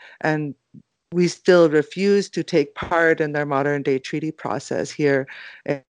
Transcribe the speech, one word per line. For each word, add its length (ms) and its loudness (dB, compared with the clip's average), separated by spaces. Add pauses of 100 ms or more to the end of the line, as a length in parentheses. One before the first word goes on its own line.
(220)
and 320 -2 (580)
we 160 2
still 420 4
refuse 580 0
to 140 -4
take 320 -2
part 460 0
in 120 -2
their 140 -2
modern 380 -2
day 120 0
treaty 360 -6
process 580 -6
here 380 0 (360)
in 260 -6